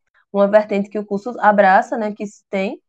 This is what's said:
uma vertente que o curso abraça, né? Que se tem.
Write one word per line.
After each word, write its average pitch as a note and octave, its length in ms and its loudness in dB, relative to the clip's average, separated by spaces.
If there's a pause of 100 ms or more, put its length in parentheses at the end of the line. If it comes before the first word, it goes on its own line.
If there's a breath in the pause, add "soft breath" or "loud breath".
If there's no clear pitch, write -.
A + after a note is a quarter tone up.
(320)
uma G3+ 140 2
vertente G3+ 420 0
que - 100 -10
o G#3 60 -6
curso G#3 360 -8
abraça, G#3 580 4
né? G#3+ 140 -4
Que G#3+ 120 -10
se - 240 -14
tem. G3+ 400 -6